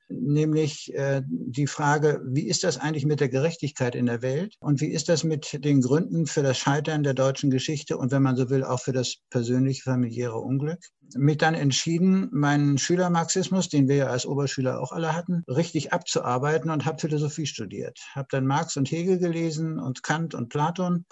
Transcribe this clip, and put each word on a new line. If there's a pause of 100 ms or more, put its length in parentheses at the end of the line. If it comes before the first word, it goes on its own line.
nämlich,
äh,
die
Frage,
wie
ist
das
eigentlich
mit
der
Gerechtigkeit
in
der
Welt
und
wie
ist
das
mit
den
Gründen
für
das
Scheitern
der
deutschen
Geschichte
und,
wenn
man
so
will,
auch
für
das (120)
persönliche
familiäre
Unglück, (360)
mich
dann
entschieden,
meinen
Schülermarxismus,
den
wir
ja
als
Oberschüler
auch
alle
hatten,
richtig
abzuarbeiten
und
hab
Philosophie
studiert. (160)
Hab
dann
Marx
und
Hegel
gelesen
und
Kant
und
Platon,